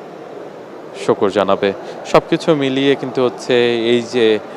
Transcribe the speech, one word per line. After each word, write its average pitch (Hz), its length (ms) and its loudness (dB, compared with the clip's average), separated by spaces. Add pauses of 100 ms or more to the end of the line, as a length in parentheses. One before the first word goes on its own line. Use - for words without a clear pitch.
(1080)
শুকর 110 240 2
জানাবে। 98 420 2 (340)
সবকিছু 165 480 2
মিলিয়ে 139 400 2
কিন্তু 131 300 -2
হচ্ছে 120 500 2
এই 117 280 2
যে 113 360 2 (180)